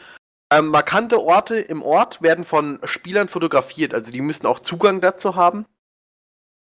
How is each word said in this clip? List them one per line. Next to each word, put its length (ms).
ähm, 160
markante 520
Orte 360
im 260
Ort 400
werden 220
von 400
Spielern 420
fotografiert. 680
Also 180
die 80
müssen 260
auch 140
Zugang 400
dazu 340
haben, 320